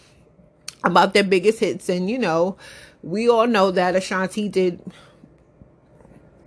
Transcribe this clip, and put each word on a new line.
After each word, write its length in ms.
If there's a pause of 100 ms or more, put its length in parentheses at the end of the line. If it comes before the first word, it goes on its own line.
(840)
about 300
their 100
biggest 380
hits. 260
And, 220
you 100
know, 380 (440)
we 280
all 180
know 240
that 240
Ashanti 540
did, 320 (1700)